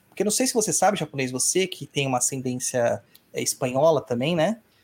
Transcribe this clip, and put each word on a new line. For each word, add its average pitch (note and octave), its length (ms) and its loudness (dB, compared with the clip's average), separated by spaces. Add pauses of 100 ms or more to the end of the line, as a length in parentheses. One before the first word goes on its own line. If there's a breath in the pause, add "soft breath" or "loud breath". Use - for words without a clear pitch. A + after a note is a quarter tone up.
porque - 160 -4
não G3+ 80 2
sei B3+ 160 2
se - 60 -4
você G3+ 200 0
sabe, F#3+ 240 2
japonês, C#3 340 -4
você F3+ 360 0
que E3 180 -12
tem C#3 220 -2
uma B2+ 100 0
ascendência, B2 840 -2 (320 soft breath)
é, C3 80 -4
espanhola C3+ 600 2
também, C3 340 -2
né? F3 240 0 (240)